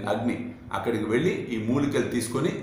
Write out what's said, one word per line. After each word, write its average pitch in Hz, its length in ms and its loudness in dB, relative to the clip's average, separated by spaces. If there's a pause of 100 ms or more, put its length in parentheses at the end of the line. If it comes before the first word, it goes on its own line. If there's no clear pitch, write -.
అగ్ని, 113 320 0 (360)
అక్కడికి 104 320 -2
వెళ్ళి 131 280 4 (160)
ఈ 117 80 -2
మూలికలు 127 540 2
తీసుకొని 127 400 0 (120)